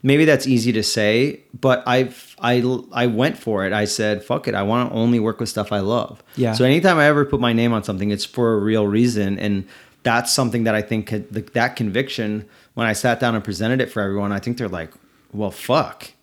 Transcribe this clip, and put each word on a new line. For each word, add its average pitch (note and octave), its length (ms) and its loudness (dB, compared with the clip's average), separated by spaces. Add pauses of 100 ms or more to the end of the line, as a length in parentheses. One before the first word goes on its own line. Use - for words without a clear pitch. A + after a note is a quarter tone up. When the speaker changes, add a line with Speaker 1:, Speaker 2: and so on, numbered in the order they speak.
Speaker 1:
maybe C#3+ 220 4
that's D3 220 4
easy B2 260 2
to G#2+ 100 0
say, A2+ 580 0 (200)
but B2+ 260 2
I've, B2 540 -2
I, B2 220 2 (300)
I B2 160 0
went A#2+ 280 0
for G2 300 -2
it. F#2+ 80 0
I G#2+ 100 2
said, G#2 400 -2
"Fuck - 240 -4
it. G#2 60 0
I G2 80 0
wanna A#2 320 0
only A#2 240 2
work G#2+ 220 -2
with A2+ 100 -4
stuff G#2 200 -4
I G#2 100 -2
love." G#2+ 420 -4 (140)
Speaker 2:
Yeah. A#2+ 160 0
Speaker 1:
So A#2 120 0
anytime E3 340 4
I D3 80 6
ever D3 200 4
put C#3+ 140 -2
my A#2+ 120 2
name A#2 220 2
on G#2+ 100 -2
something, G2+ 260 -4
it's G#2 140 -4
for A#2 300 0
a G#2+ 40 2
real G#2+ 280 2
reason. G#2 520 0
And G2+ 260 -2 (380)
that's A#2+ 300 0
something A#2+ 320 0
that A2 100 2
I G#2+ 80 0
think G#2+ 260 -4
could, G#2+ 260 -6
th-, G#2+ 180 -8
that A#2+ 240 0
conviction, G#2+ 680 -4 (280)
when A#2 140 -2
I A2 80 2
sat A#2 260 0
down A#2+ 140 0
and G#2 100 -4
presented A2 380 -2
it - 80 -6
for A2+ 100 -6
everyone, G2+ 320 -2
I G2 60 -4
think A#2+ 180 -6
they're A#2 120 -6
like, E2+ 240 -10 (400)
"Well, G#2 180 -6
fuck." - 600 -4 (100)